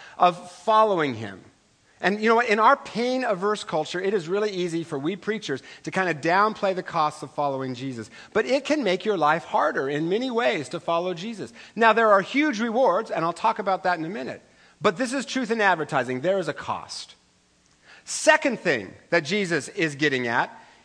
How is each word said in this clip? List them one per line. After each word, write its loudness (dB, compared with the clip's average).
of 2
following 2
him. -10
And 2
you 2
know 6
what? 2
In 2
our 6
pain-averse -2
culture, -4
it 0
is -2
really 0
easy -4
for -8
we -4
preachers -6
to -10
kind 0
of -2
downplay 2
the -4
costs -2
of -12
following -4
Jesus. -10
But 0
it 2
can 0
make 0
your 0
life 2
harder 0
in -2
many -2
ways 0
to -8
follow -2
Jesus. -10
Now, 6
there 4
are 8
huge 0
rewards, 0
and -2
I'll 0
talk 0
about 0
that 0
in -6
a -6
minute. -10
But 2
this -2
is -4
truth -4
in 0
advertising. 2
There 0
is -4
a -2
cost. -10
Second 0
thing -2
that 2
Jesus -2
is -2
getting 0
at 0